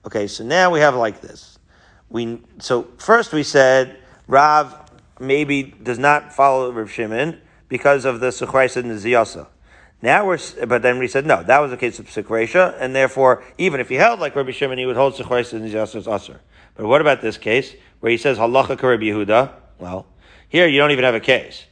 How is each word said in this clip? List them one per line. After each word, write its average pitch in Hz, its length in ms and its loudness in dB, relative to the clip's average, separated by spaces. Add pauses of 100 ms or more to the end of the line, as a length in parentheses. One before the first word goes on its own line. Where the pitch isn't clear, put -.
Okay, 104 220 -6
so 110 160 -12
now 175 280 2
we 160 100 0
have 143 140 4
like 113 260 -2
this. - 360 -20 (520)
We, 117 320 -8 (180)
so 120 280 -2 (100)
first 220 340 2
we 151 120 -2
said 131 540 2 (300)
Rav 147 480 4 (440)
maybe 139 440 -2
does 120 360 -8
not 147 340 0
follow 131 380 2
Rav 110 200 -8
Shimon 120 480 -6 (300)
because 135 340 2
of 123 160 -2
the 127 80 -2
Suchraisa 127 500 0
and 120 140 -6
the 110 40 -6
Ziyasa. 104 520 -2 (540)
Now 175 260 2
we're, 185 60 0
s-, - 220 -8 (120)
but 117 140 0
then 127 180 2
we 127 80 -2
said, 139 180 -2
no, 110 180 2
that 131 160 4
was 143 120 0
a 123 60 -8
case 117 200 -6
of 101 100 -18
Suchraisa, 113 720 0
and 131 160 -6
therefore, 131 480 2 (160)
even - 220 -2
if 117 80 -6
he 127 80 -6
held 208 240 2
like 143 160 -6
Rabbi 131 160 -4
Shimon, 131 260 -6
he 127 80 -6
would 123 120 -2
hold 135 160 2
Suchraisa 120 400 -4
and 110 180 -8
Ziyasa 107 240 -6
is 98 120 -10
Asr. 98 320 -8 (360)
But 107 120 -8
what 139 120 4
about 147 220 2
this 110 160 -6
case 123 360 -2 (280)
where 117 100 0
he 117 60 2
says, 127 200 0
"Halacha 120 400 0
ka 127 100 0
Rabbi 110 180 2
Yehuda"? 107 460 0 (280)
Well, 90 260 -12 (440)
here 170 180 2
you 143 120 2
don't 147 120 2
even 127 140 0
have 120 100 2
a 110 60 -4
case. 113 500 -2